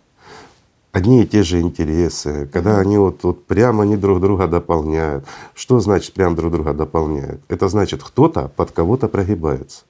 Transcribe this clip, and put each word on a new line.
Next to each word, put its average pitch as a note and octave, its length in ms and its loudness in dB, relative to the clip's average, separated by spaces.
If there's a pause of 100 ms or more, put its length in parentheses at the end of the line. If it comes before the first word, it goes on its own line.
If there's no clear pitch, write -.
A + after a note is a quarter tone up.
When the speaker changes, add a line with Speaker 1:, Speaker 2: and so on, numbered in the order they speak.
(920)
Speaker 1:
одни A2 300 4
и - 40 0
те G#2 160 2
же F2 180 0
интересы, D#2 920 -2
когда F2+ 200 0
Speaker 2:
Мгм. G2+ 80 4
Speaker 1:
они G2+ 180 2
вот, F#2+ 260 2
вот F2+ 220 -2
прямо G#2+ 380 2
они G#2 120 2
друг G2 240 2
друга F#2+ 260 2
дополняют. D#2 800 -2 (300)
Что - 260 0
значит F#2+ 340 0
прям F2+ 200 0
друг E2 180 -2
друга D2+ 220 -2
дополняют? D2+ 760 -4
Это F#2+ 200 -2
значит, G2 340 -2
кто-то B2+ 540 0
под - 160 -2
кого-то G2+ 360 -2
прогибается. E2 800 -4